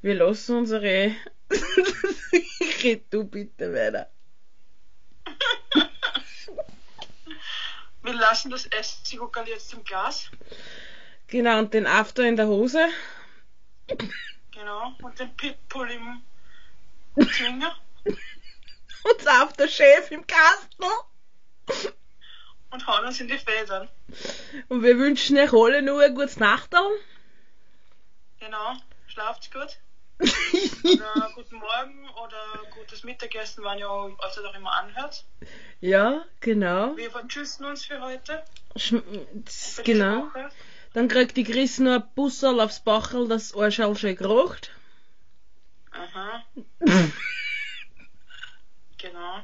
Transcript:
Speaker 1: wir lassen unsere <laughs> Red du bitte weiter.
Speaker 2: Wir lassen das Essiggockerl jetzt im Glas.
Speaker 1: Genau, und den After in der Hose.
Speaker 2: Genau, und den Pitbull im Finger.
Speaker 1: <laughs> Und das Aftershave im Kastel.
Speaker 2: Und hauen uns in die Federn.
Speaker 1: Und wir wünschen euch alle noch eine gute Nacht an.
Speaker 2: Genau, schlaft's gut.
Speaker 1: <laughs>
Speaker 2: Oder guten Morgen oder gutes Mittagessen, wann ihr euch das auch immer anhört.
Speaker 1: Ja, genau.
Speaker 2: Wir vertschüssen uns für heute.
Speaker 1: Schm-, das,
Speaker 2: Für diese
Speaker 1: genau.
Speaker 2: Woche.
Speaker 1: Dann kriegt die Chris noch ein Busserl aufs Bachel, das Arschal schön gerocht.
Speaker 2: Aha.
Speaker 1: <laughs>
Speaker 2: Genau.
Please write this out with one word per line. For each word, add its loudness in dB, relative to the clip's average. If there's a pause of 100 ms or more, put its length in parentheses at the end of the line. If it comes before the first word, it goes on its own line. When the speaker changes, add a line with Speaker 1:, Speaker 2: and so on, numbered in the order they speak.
Speaker 1:
wir 2
lassen 2
unsere 2 (360)
<laughs> 2
Red 2
du 0
bitte -8
weiter. -2 (4000)
Speaker 2:
Wir -4
lassen 4
das -6
Essiggockerl -6
jetzt -8
im -10
Glas. -4 (1000)
Speaker 1:
Genau, 4
und 2
den 4
After 4
in 4
der 4
Hose. 4 (1700)
Speaker 2:
Genau, -8 (100)
und -10
den -6
Pitbull -6
im -8 (1040)
Finger. -2 (300)
Speaker 1:
<laughs> - (1000)
Und 8
das -2
Aftershave 8
im -10
Kastel. 6 (1800)
Speaker 2:
Und -8
hauen 2
uns -4
in -6
die -2
Federn. -4 (840)
Speaker 1:
Und 2
wir 10
wünschen 6
euch 8
alle 10
noch 2
eine 8
gute -2
Nacht 4
an. 6 (1500)
Speaker 2:
Genau, -6 (360)
schlaft's -6
gut. -8 (400)
Speaker 1:
<laughs> 2
Speaker 2:
Oder 4
guten -14
Morgen -6 (160)
oder -12
gutes -14
Mittagessen, -8
wann -4
ihr -6
euch -6
das -8
auch -10
immer -6
anhört. -6 (540)
Speaker 1:
Ja, 6 (160)
genau. 2
Speaker 2:
Wir -8
vertschüssen -10
uns -8
für -8
heute. -8 (320)
Speaker 1:
Schm-, 0 (320)
das, -10
Speaker 2:
Für -8
diese 6
Speaker 1:
genau. 4
Speaker 2:
Woche. -10 (460)
Speaker 1:
Dann 2
kriegt 4
die 2
Chris 2
noch 6
ein -2
Busserl 2
aufs 2
Bachel, 2
das -2
Arschal 2
schön -2
gerocht. 2 (1200)
Speaker 2:
Aha. -10 (380)
Speaker 1:
<laughs> 8 (1900)
Speaker 2:
Genau. -10